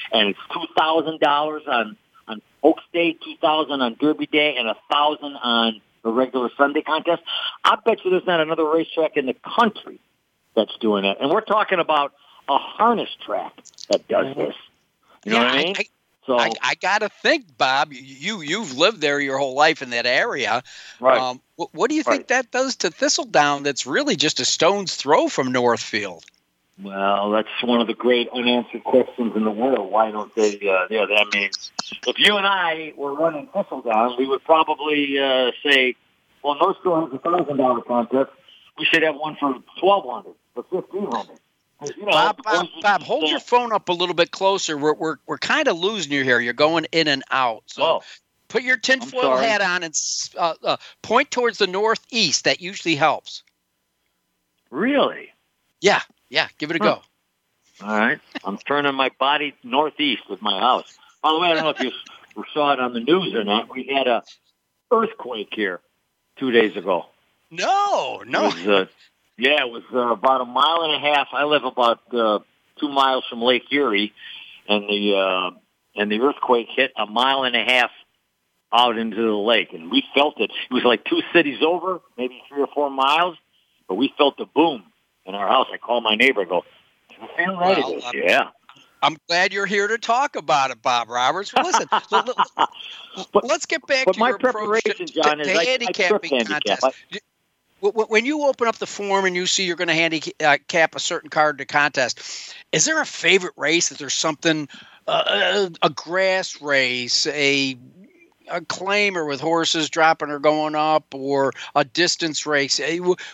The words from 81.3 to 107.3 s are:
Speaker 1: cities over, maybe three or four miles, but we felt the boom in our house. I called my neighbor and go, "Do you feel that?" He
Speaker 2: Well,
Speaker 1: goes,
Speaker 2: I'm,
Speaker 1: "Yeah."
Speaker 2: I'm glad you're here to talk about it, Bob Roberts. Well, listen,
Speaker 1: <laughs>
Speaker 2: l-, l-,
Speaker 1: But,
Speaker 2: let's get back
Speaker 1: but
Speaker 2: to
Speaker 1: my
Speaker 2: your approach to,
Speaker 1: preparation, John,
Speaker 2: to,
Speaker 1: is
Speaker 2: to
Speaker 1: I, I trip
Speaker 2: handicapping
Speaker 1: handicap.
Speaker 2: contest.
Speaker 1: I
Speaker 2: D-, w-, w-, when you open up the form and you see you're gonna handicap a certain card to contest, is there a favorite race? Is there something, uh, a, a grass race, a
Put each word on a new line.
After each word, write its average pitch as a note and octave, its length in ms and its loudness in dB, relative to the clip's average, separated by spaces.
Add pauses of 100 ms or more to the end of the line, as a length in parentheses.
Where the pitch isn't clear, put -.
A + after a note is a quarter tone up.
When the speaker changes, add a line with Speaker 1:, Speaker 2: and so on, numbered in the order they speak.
Speaker 1:
cities C#3+ 300 2
over, E3+ 380 0 (160)
maybe B2 300 -8
three C#3+ 140 -4
or C3 60 0
four C#3+ 220 -2
miles, D3 480 0 (500)
but F#2 80 -4
we B2+ 220 -2
felt C#3+ 200 4
the A2+ 80 -8
boom C#3 380 0 (420)
in F#2 100 -12
our G2+ 120 -4
house. B2 260 2
I F#2+ 40 -12
called A#2+ 260 -2
my A2 120 2
neighbor A#2+ 260 2
and F2 80 -4
go, F2 160 -2 (440)
"Do - 120 -20
you - 140 -18
feel F#3 240 -2
that?" F3+ 180 4
He D3+ 40 0
Speaker 2:
Well, - 120 -4
Speaker 1:
goes, - 120 -8
Speaker 2:
I'm, B2 120 -8
Speaker 1:
"Yeah." G#2 320 2 (520)
Speaker 2:
I'm D3+ 160 2 (100)
glad F#3 260 2
you're G3+ 120 -4
here G3+ 220 0
to A3 100 -2
talk A#3+ 380 0
about C#3+ 360 0
it, A#2 100 -12
Bob A#2+ 280 0
Roberts. C3+ 440 0
Well, C4+ 120 2
listen, A#3 220 2 (120)
Speaker 1:
<laughs> - 120 -12
Speaker 2:
l-, G3+ 120 2 (920)
l-, F#3 140 -12
Speaker 1:
But, G#3 140 2
Speaker 2:
let's C#4+ 200 0
get D#4+ 220 -4
back C4 180 2
Speaker 1:
but F#3+ 100 2
Speaker 2:
to - 40 -10
Speaker 1:
my A3+ 80 4
Speaker 2:
your B3 80 2
approach B3+ 180 0 (300)
to, G#3 100 0
Speaker 1:
preparation, F3+ 140 -8
John, D3+ 300 0
Speaker 2:
to, D3+ 60 -4
Speaker 1:
is C#3+ 40 -2
Speaker 2:
to F#3 60 0
Speaker 1:
I, - 80 2
I - 20 2
trip G#3 60 0 (120)
Speaker 2:
handicapping F#3 500 0
Speaker 1:
handicap. C3 340 0
Speaker 2:
contest. G2 180 0
Speaker 1:
I C3 80 4 (200)
Speaker 2:
D-, F#3+ 80 -10 (640)
w-, G3 120 0
w-, A3 140 0
when A3 180 2
you D4 200 -2
open C4 220 0
up A3 100 0
the G3 80 -8
form G3 400 -2
and F3+ 100 0
you F3+ 120 -2
see G3 160 0
you're F3 140 -2
gonna E3+ 160 0
handicap D#3+ 1040 0
a C#3 40 -8
certain D#3 300 -6
card D3+ 300 2
to C#3 60 -8
contest, - 880 -2 (180)
is D#3+ 140 2
there D#4 160 0
a B3+ 40 -2
favorite F3+ 520 0
race? E3 340 0
Is C3+ 80 -16
there C#3 100 -10
something, D#3 580 -2 (400)
uh, F#3 640 0 (120)
a, F3+ 60 2
a - 20 4
grass F#3 720 -2
race, B2+ 640 0
a C#3 500 0 (760)